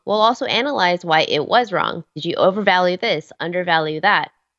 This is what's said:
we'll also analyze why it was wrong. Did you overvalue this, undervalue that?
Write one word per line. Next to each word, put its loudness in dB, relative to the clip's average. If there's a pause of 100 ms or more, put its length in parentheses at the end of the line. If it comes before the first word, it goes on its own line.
we'll 0
also 2
analyze -2
why 2
it -2
was 0
wrong. -2 (120)
Did -8
you -4
overvalue 2
this, -4
undervalue -2
that? 2 (280)